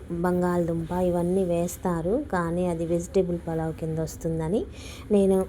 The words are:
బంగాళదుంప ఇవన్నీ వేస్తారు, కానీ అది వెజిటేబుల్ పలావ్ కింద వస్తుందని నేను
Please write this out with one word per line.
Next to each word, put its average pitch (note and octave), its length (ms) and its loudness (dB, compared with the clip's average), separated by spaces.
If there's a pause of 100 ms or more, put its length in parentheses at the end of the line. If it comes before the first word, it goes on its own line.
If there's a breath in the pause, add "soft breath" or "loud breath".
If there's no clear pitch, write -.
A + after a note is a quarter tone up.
(100)
బంగాళదుంప F3 800 0
ఇవన్నీ F3+ 520 2
వేస్తారు, F3 880 0
కానీ F3 340 0
అది E3+ 200 -2
వెజిటేబుల్ F3 520 0 (100)
పలావ్ D#3+ 260 -2
కింద D#3+ 240 -4
వస్తుందని E3 680 -2 (440 loud breath)
నేను F#3+ 380 4